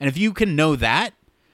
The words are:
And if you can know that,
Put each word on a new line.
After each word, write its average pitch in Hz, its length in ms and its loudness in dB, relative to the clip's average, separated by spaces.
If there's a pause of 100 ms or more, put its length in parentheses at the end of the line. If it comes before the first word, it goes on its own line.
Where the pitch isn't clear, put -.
And 139 80 -2
if 131 80 -2
you 208 160 0
can 190 240 0
know 156 200 2
that, 123 360 0 (420)